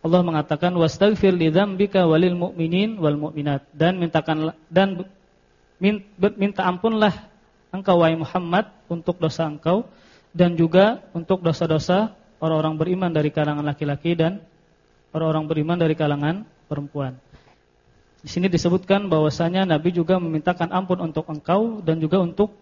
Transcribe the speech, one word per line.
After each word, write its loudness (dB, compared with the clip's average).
Allah 2
mengatakan, 0
"Wastaghfir 4
li 2
dzambika 2
walil 4
mu'minin -2
wal 0
mu'minat." -6
Dan 2
mintakan, -2
dan 2
min-, 0
ber-, 0
minta -2
ampunlah 0
engkau, 2
wahai 4
Muhammad, -4
untuk -6
dosa -2
engkau -2
dan 2
juga 4
untuk -4
dosa-dosa 0
orang-orang 0
beriman -2
dari 0
kalangan -2
laki-laki -4
dan 0
orang-orang -2
beriman -2
dari 2
kalangan -2
perempuan. -8
Di -18
sini -2
disebutkan 0
bahwasanya 0
Nabi 0
juga 2
memintakan -2
ampun -2
untuk -4
engkau -2
dan 0
juga 0
untuk -2